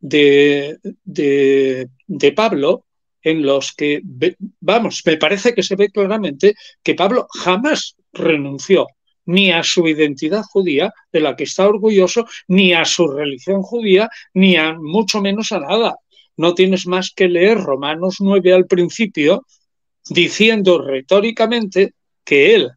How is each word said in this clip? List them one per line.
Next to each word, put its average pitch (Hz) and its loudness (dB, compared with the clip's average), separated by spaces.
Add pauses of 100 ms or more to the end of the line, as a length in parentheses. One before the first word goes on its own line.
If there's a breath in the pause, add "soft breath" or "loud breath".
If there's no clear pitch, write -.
de, 143 2 (260)
de, 139 0 (180)
de 143 0
Pablo 190 -2 (380)
en 160 0
los 143 -2
que, 147 -4
ve-, 147 -4 (240)
vamos, 220 -2
me 160 2
parece 196 -2
que 190 -2
se 190 -4
ve 202 0
claramente 196 0 (280 loud breath)
que 156 -2
Pablo 196 -2
jamás - -4 (160)
renunció 143 -2 (400)
ni 185 2
a 165 0
su 170 0
identidad 156 -2
judía, 185 -2 (220 soft breath)
de 170 0
la 143 -2
que 147 -6
está 185 0
orgulloso, 208 2 (200 loud breath)
ni 185 4
a 165 0
su 175 0
religión 143 -4
judía, 214 0 (240 loud breath)
ni 190 4
a 160 0
mucho 170 -4
menos 196 -4
a 180 -4
nada. 175 -2 (420 soft breath)
No 170 0
tienes 185 0
más 185 -4
que 185 0
leer 180 2
Romanos 156 -4
nueve 196 2
al 185 4
principio, 175 0 (640)
diciendo 185 2
retóricamente 202 -2 (320)
que 151 4
él 175 2